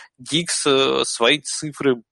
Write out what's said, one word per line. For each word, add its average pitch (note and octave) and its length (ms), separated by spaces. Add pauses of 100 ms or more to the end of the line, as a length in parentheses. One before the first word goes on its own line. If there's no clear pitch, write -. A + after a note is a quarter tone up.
(200)
Дикс, D#3 480
э, C3+ 380
свои C3+ 360
цифры C#3 720